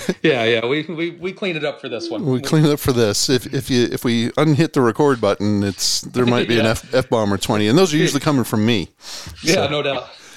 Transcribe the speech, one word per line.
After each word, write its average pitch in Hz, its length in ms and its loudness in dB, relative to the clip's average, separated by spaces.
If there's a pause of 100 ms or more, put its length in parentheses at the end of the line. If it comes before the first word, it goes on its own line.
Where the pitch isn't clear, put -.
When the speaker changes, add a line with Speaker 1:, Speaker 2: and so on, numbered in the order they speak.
(300)
Speaker 1:
yeah, 120 160 0
yeah. 113 200 0
We, 143 180 -2
we, 170 280 -8
we 180 220 -10
cleaned 190 240 -6
it 151 80 -6
up 139 160 -6
for 135 80 -10
this 113 200 -8
one. 113 160 -6
Speaker 2:
We 127 140 0
cleaned 151 260 2
it 147 60 4
up 147 80 0
for 135 140 0
this. 110 360 2
If, 131 240 0
if 139 160 -4
you, 123 220 2
if 117 140 -4
we 117 320 0
unhit 156 340 4
the - 80 0
record 127 400 2
button, 101 460 2
it's, - 340 -2
there - 260 -2
might 120 220 2
be 113 60 0
Speaker 1:
<laughs> 117 60 2
Yeah. - 20 2
Speaker 2:
an 113 60 2
F, - 260 -4
F-bomb 113 400 0
or 95 40 -2
twenty, 107 300 0
and 120 100 4
those 180 160 2
are 151 40 2
usually 147 240 0
coming 135 240 0
from 107 200 0
me. 110 220 0 (560)
Speaker 1:
Yeah, 165 120 2
Speaker 2:
So. 170 120 0
Speaker 1:
no 147 160 -4
doubt. 135 300 -6
<laughs> - 40 -20 (200)